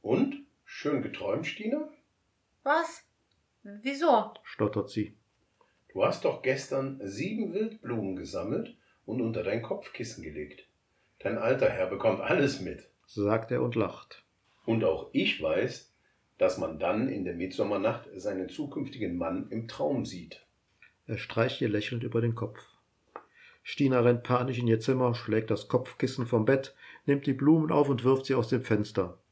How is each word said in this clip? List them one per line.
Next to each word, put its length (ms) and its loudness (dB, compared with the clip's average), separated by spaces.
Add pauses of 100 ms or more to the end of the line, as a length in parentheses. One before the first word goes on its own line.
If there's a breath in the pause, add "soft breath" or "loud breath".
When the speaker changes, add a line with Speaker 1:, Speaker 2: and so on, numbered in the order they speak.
Speaker 1:
Und? 460 0 (180)
Schön 380 -4
geträumt, 440 -4
Stina? 440 -4 (720)
Speaker 2:
Was? 420 0 (580)
Wieso? 720 2 (120)
Speaker 3:
Stottert 440 -2
sie. 260 -4 (800)
Speaker 1:
Du 100 2
hast 200 0
doch 180 0
gestern 640 -2
sieben 500 -6
Wildblumen 640 -4
gesammelt 600 -6 (300 soft breath)
und 140 -4
unter 240 -2
dein 180 -2
Kopfkissen 600 -8
gelegt. 420 -12 (540)
Dein 180 -2
alter 320 4
Herr 160 -2
bekommt 340 0
alles 400 2
mit, 300 -10 (160)
Speaker 3:
sagt 460 0
er 100 0
und 140 -2
lacht. 480 -4 (420)
Speaker 1:
Und 160 2
auch 300 0
ich 280 0
weiß, 540 -2 (420)
dass 220 2
man 220 -4
dann 280 2
in 160 -4
der 100 -4
Mitsommernacht 840 -2
seinen 320 -4
zukünftigen 680 -6
Mann 340 -2
im 180 -6
Traum 360 0
sieht. 400 -12 (640 soft breath)
Speaker 3:
Er 100 -4
streicht 440 -2
ihr 80 2
lächelnd 340 -2
über 180 0
den 140 2
Kopf. 240 -6 (1040 soft breath)
Stina 380 2
rennt 240 6
panisch 340 0
in 80 0
ihr 140 6
Zimmer, 340 2
schlägt 380 0
das 160 -4
Kopfkissen 580 -2
vom 180 2
Bett, 300 2 (320 loud breath)
nimmt 180 2
die 100 2
Blumen 360 4
auf 180 6
und 140 2
wirft 240 4
sie 80 2
aus 140 2
dem 140 2
Fenster. 580 0 (100)